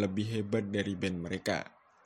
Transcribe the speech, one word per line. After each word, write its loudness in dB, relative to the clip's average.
lebih 2
hebat 0
dari 0
band 0
mereka. -2